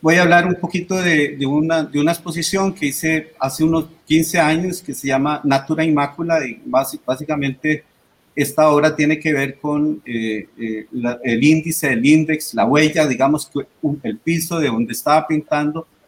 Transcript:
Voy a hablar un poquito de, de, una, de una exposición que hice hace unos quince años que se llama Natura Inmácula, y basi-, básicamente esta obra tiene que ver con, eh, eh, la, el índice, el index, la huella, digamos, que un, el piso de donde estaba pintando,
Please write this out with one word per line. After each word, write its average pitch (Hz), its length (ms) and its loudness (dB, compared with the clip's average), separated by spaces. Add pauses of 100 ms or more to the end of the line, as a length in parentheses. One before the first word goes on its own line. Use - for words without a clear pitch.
Voy 165 140 4
a 180 60 6
hablar 170 240 6
un 180 100 0
poquito 180 400 -4
de, 151 400 0
de, 135 100 -4
una, 156 380 0
de 139 160 -4
una 156 120 2
exposición 175 640 -2
que 151 120 -6
hice 156 520 -2
hace 135 260 -2
unos 160 220 0 (180)
quince 160 340 0
años 165 440 0
que 139 120 -12
se 139 140 -8
llama 143 340 0
Natura 147 420 0
Inmácula, 156 640 0
y 110 200 -12
basi-, 135 380 -2
básicamente 147 800 -4 (500)
esta 147 340 2
obra 151 260 4
tiene 151 240 0
que 156 140 -2
ver 139 260 -2
con, 147 460 -2
eh, 110 440 -6 (100)
eh, 110 340 -8
la, 120 300 -4
el 120 200 0
índice, 156 500 2
el 120 140 0
index, 156 480 2
la 113 100 2
huella, 151 420 2
digamos, 139 400 0
que - 200 -8 (160)
un, 277 200 -2
el 110 160 -6
piso 165 400 -2
de 151 100 0
donde 117 240 -2
estaba 151 340 0
pintando, 151 600 -4 (220)